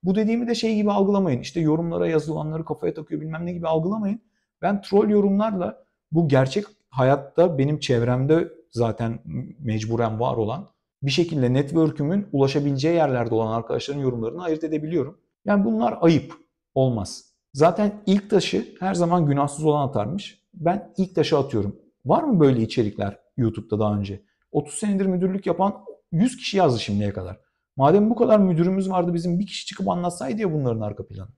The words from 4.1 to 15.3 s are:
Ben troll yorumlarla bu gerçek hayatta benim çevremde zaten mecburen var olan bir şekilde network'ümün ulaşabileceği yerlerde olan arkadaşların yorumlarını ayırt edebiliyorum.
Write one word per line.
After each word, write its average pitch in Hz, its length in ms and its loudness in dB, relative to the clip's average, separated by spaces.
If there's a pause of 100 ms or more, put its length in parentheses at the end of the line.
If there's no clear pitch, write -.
Ben 202 200 0
troll 208 280 2
yorumlarla 202 760 0 (280)
bu 160 160 2
gerçek 135 360 2 (260)
hayatta 139 680 2
benim 147 200 2
çevremde 131 720 2 (220)
zaten 113 480 -2 (400)
mecburen 110 600 -2
var 127 160 0
olan 117 320 -4 (340)
bir 139 80 -2
şekilde 143 420 0
network'ümün 156 800 0
ulaşabileceği 143 600 0
yerlerde 127 400 0
olan 110 180 0
arkadaşların 127 480 -4
yorumlarını 127 420 -4
ayırt 160 220 -4
edebiliyorum. 156 540 -2 (260)